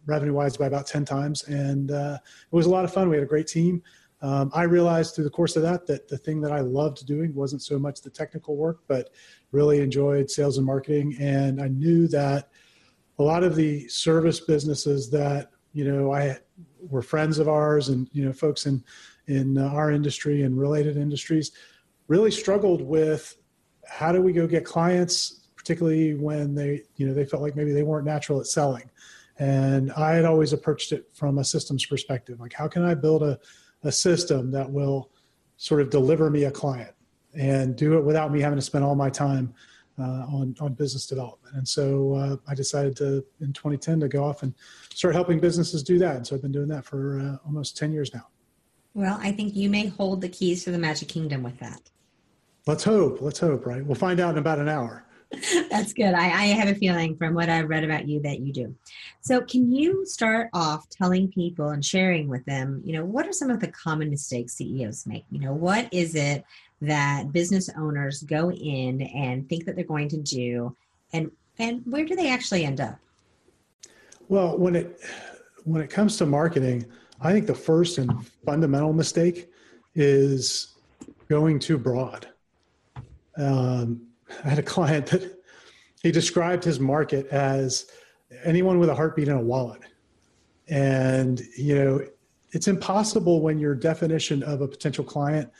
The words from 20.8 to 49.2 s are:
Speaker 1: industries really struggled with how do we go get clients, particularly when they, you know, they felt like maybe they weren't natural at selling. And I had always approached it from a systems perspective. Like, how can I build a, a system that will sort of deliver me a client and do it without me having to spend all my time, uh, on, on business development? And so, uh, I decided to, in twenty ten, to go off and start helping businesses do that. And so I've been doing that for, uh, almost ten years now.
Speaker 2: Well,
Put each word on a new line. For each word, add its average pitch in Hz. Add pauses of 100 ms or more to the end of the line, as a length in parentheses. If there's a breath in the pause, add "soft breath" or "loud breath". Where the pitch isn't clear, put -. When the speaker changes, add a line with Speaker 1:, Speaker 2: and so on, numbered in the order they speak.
Speaker 1:
industries 147 (560 soft breath)
really 196
struggled 196
with 156 (500)
how 156
do 185
we 185
go 165
get 156
clients, 175
particularly 160
when 147
they, 143 (160)
you 139
know, 135
they 143
felt 143
like 147
maybe 147
they 143
weren't 151
natural 147
at -
selling. 139 (480 loud breath)
And 135
I 156
had 165
always 156
approached -
it -
from 139
a 135
systems -
perspective. 127
Like, 120
how 151
can 175
I 175
build 151
a, 143 (440 soft breath)
a 143
system 151
that 135
will 135 (460)
sort 151
of 139
deliver 147
me 147
a 135
client 127 (400)
and 135
do 151
it 151
without 151
me 147
having 143
to 131
spend 139
all 139
my 139
time, 135 (460 soft breath)
uh, 127
on, 131
on 143
business 131
development? 127
And 131
so, 139
uh, 139 (100)
I 143
decided 139
to, 139 (180)
in 139
twenty 147
ten, 165
to 147
go 139
off 147
and 135 (400 loud breath)
start 175
helping 175
businesses 165
do 180
that. 170
And 120
so -
I've 135
been 139
doing 143
that 143
for, 139
uh, 139
almost 147
ten 151
years 151
now. 117 (640)
Speaker 2:
Well, 196